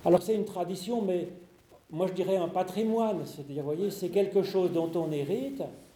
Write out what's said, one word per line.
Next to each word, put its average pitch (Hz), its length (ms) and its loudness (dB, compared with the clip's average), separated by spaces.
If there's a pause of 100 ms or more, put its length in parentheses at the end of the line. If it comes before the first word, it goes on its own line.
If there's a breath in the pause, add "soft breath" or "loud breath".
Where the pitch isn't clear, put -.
Alors 175 180 6
c'est 220 120 0
une 202 100 0
tradition, 185 560 -4
mais 185 280 0 (600)
moi 170 180 -2
je 185 40 -4
dirais 190 240 0
un 175 120 2
patrimoine. 214 760 0
C'est-à-dire, 139 380 -8
vous 147 120 -2
voyez, 196 160 0
c'est 175 200 -4
quelque 190 320 4
chose 185 300 2
dont 165 220 2
on 165 160 0
hérite. 143 520 -2 (340)